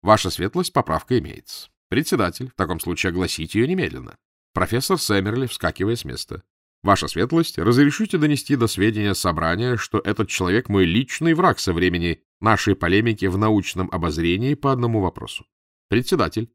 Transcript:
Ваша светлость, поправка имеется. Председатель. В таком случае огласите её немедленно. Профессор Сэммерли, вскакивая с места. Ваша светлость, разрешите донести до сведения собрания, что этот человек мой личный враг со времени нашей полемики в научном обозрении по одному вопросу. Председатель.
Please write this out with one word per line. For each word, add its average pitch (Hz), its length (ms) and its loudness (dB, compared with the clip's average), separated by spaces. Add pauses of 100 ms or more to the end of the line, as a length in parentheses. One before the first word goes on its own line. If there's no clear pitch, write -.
Ваша 101 260 4
светлость, 131 460 -4
поправка 80 440 0
имеется. - 520 -10 (180)
Председатель. 127 640 -2
В - 40 -20
таком 85 260 -2
случае 90 300 -2
огласите 85 500 -2
её 131 80 2
немедленно. 135 480 -6 (360)
Профессор 123 460 0
Сэммерли, 107 480 0
вскакивая 101 500 -4
с - 80 -12
места. - 380 -10 (440)
Ваша 98 220 4
светлость, 151 500 0
разрешите 143 580 2
донести 147 380 2
до 117 140 2
сведения 104 480 0
собрания, 92 600 0
что - 220 -4
этот 101 300 -2
человек 95 400 0
мой 98 160 4
личный 135 500 0
враг 165 240 2
со 92 140 -2
времени 87 500 0 (180)
нашей 101 360 2
полемики 101 500 2
в 92 100 0
научном 101 540 0
обозрении 85 640 0
по 143 160 -2
одному 117 300 0
вопросу. - 440 -6 (440)
Председатель. 120 680 0